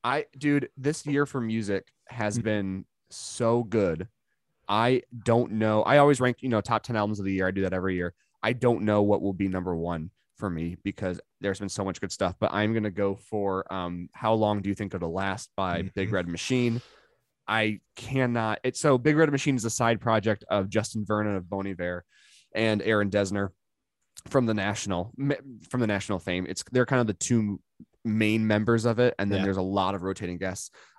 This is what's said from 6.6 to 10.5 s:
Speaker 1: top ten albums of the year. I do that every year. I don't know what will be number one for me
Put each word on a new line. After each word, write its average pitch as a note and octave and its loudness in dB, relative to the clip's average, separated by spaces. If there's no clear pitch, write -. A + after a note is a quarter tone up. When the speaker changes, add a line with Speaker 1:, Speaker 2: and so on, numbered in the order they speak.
Speaker 1:
top A2+ 0
ten A#2 -4
albums G#2 0
of F#2+ -4
the G2 0
year. F#2 0
I F#2+ 0
do F#2+ 0
that F2+ 0
every F#2 -2
year. F2 -4
I A2 0
don't A#2+ 2
know G#2 4
what G#2 4
will G2 -2
be F#2+ 0
number F2+ -2
one E2 -4
for G2+ -6
me E2+ -4